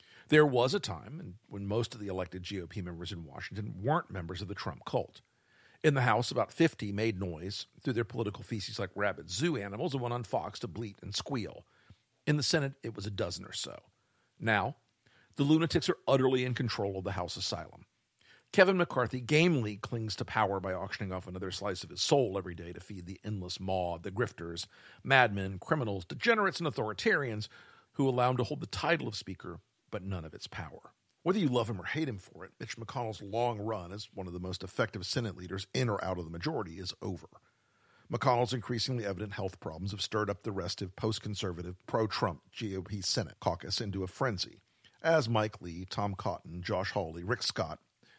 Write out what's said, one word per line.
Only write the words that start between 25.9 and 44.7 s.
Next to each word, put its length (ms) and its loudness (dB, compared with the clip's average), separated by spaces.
degenerates, 560 2
and 80 2
authoritarians 800 0
who 160 4
allow 220 4
him 60 2
to 80 4
hold 160 -6
the 60 -8
title 420 0
of 80 -6
Speaker, 420 -10
but 140 -6
none 220 -4
of 80 -12
its 120 -12
power. 460 -12
Whether 160 2
you 100 4
love 220 2
him 100 -4
or 40 -8
hate 240 -2
him 100 -6
for 260 -16
it, 60 -16
Mitch 160 -10
McConnell's 460 -6
long 360 0
run 320 -4
as 220 -10
one 140 -6
of 80 -6
the 60 -4
most 220 -4
effective 440 -2
Senate 300 -2
leaders 360 -8
in 160 2
or 160 0
out 140 0
of 60 -2
the 60 -8
majority 480 -4
is 220 -6
over. 280 -6
McConnell's 400 6
increasingly 540 0
evident 260 -4
health 280 -6
problems 320 -4
have 100 -4
stirred 260 0
up 140 -2
the 100 -4
restive, 440 -4
post-conservative, 800 -2
pro-Trump 540 0
G 240 -4
O 60 -4
P 180 -6
Senate 400 -2
caucus 400 -2
into 220 -2
a 60 -2
frenzy, 520 -2